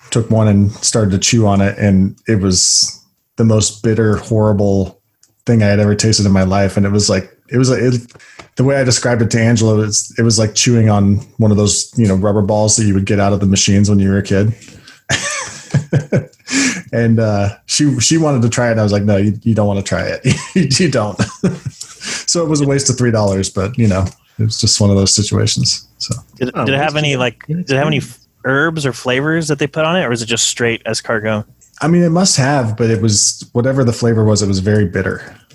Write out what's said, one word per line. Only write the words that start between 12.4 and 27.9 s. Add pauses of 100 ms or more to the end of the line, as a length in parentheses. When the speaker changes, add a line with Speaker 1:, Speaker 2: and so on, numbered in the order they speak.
Speaker 1:
balls
that
you
would
get
out
of
the
machines
when
you
were
a
kid. (580)
<laughs> (600)
And,
uh, (160)
she,
she
wanted
to
try
it,
and
I
was
like,
"No,
you,
you
don't
wanna
try (100)
it. (280)
<laughs>
You
don't." (220)
<laughs> (680)
So
it
was
a
waste
of
three
dollars,
but,
you
know, (320)
it
was
just
one
of
those
situations. (100)
So (220)
Speaker 2:
Did,
Speaker 3:
Oh,
Speaker 2:
did
it
have
Speaker 3:
that's
Speaker 2:
any,
Speaker 3:
good.
Speaker 2:
like,
did
it
have
any